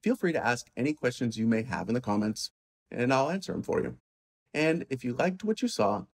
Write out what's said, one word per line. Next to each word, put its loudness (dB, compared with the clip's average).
Feel 4
free 0
to 0
ask 0
any 0
questions -2
you 0
may 2
have -4
in 0
the 0
comments, -2
and 2
I'll 4
answer -4
'em -4
for 0
you. -6
And 2
if -6
you -2
liked 0
what 0
you 2
saw 0